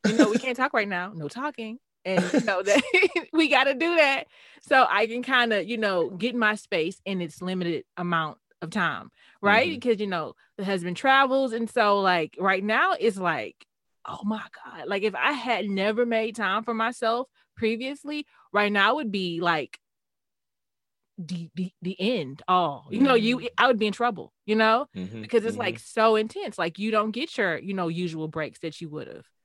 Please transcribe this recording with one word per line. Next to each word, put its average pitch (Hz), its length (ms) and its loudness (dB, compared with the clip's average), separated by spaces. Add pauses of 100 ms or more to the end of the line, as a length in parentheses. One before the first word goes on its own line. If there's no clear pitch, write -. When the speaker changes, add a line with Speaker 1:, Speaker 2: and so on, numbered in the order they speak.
Speaker 1:
You 214 100 2
know, 226 160 6
we 226 80 0
can't 247 180 -4
talk 262 200 -2
right 208 120 0
now. 185 280 -4
No 151 120 -8
talking." 240 520 -10 (260)
And, 180 300 0
you 269 80 4
know, 190 200 0
Speaker 2:
<laughs> 196 60 -2
Speaker 1:
that 294 140 6 (460)
<laughs> - 40 -14
we 320 160 4
gotta 269 240 4
do 330 220 0
that. 277 300 2 (360)
So 262 260 6
I 208 200 2
can 240 160 -6
kinda, 240 420 2
you 226 120 -4
know, 190 340 0
get 220 240 -4
my 214 180 2
space 190 500 -4
in 190 160 -4
its 170 220 -8
limited 180 440 -4 (120)
amount 170 400 -2 (240)
of 165 80 -10
time, 165 400 -4 (320)
right? 208 280 6
Speaker 2:
Mm-hmm. 285 100 -6
Speaker 1:
Because, 233 200 0
you 208 80 -4
know, 170 280 -6 (220)
the 196 80 -6
husband 180 320 -4
travels. 269 540 4
And 226 160 -4
so, 208 340 2
like, 180 380 2
right 190 240 2
now 269 360 2
it's 202 180 0
like, 160 480 -4 (400)
"Oh - 180 -10
my 208 220 -4 (180)
God." 151 240 -14
Like, 190 140 -2
if 202 140 0
I 262 160 0
had 233 360 -4
never 202 380 0
made 226 300 -2
time 208 280 -2
for 233 120 -4
myself 233 520 -2 (280)
previously, 277 720 -4 (260)
right 208 180 2
now 208 260 4
would 240 140 -4
be, 180 300 -4
like, 165 380 -2 (1400)
the, 170 360 -8
the, 185 160 -6 (100)
the 185 180 -6
end 180 480 -4
all. 170 440 2
You 220 100 0
know, 269 140 6
you, 233 240 2
Speaker 2:
Mm. 240 80 -8 (100)
Speaker 1:
I 240 100 6
would 240 120 4
be 208 80 2
in 202 60 -2
trouble, 233 400 -4 (120)
you 214 100 0
know? 220 400 4
Speaker 2:
Mm-hmm, 113 260 -8
Speaker 1:
Because 220 240 0
it's, 226 120 -4
like, 202 180 -4
Speaker 2:
mm-hmm. - 80 -18
Speaker 1:
so 220 320 2
intense. 220 440 -4
Like, 165 180 -4
you 214 140 -2
don't 214 200 2
get 262 260 -6
your, 180 200 0
you 196 160 -8
know, 185 140 -2
usual 165 400 -4
breaks 156 320 -8
that 156 220 -10
you 160 80 -12
would've - 380 -14 (180)